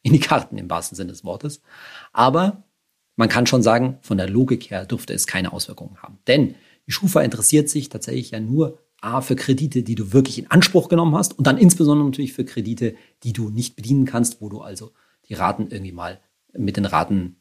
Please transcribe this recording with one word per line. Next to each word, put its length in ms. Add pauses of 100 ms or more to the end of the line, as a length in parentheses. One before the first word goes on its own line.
In 120
die 60
Karten 380
im 120
wahrsten 260
Sinne 160
des 120
Wortes. 380 (500)
Aber 520 (540)
man 120
kann 160
schon 160
sagen, 400
von 160
der 120
Logik 420
her 160
dürfte 260
es 140
keine 260
Auswirkungen 480
haben. 240
Denn 300 (320)
die 40
Schufa 300
interessiert 480
sich 200
tatsächlich 420
ja 80
nur 400 (220)
A, 180
für 160
Kredite, 480
die 120
du 180
wirklich 260
in 100
Anspruch 380
genommen 260
hast 240
und 80
dann 120
insbesondere 500
natürlich 240
für 140
Kredite, 500 (280)
die 100
du 160
nicht 260
bedienen 300
kannst, 340
wo 80
du 140
also 320 (340)
die 60
Raten 380
irgendwie 200
mal 300 (320)
mit 240
den 80
Raten 560